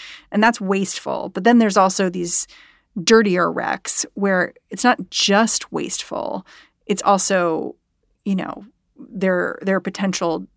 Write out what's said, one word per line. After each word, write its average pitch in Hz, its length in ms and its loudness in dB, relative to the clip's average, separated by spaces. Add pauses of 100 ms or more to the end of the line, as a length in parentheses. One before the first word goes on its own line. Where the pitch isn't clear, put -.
(320)
and 208 100 0
that's 233 180 4
wasteful. 196 720 -4
But 190 140 -6
then 233 160 6
there's 208 180 2
also 190 320 4
these 175 380 -4 (540)
dirtier 180 500 4
recs - 540 -4 (100)
where 190 380 0 (160)
it's 190 140 -6
not 240 260 0
just - 640 2
wasteful, - 760 -6 (400)
it's 196 160 -2
also, 185 720 0 (480)
you 196 120 -2
know, - 300 -8 (320)
there, 180 640 -4
there 190 140 0
are 185 60 -2
potential 185 760 -4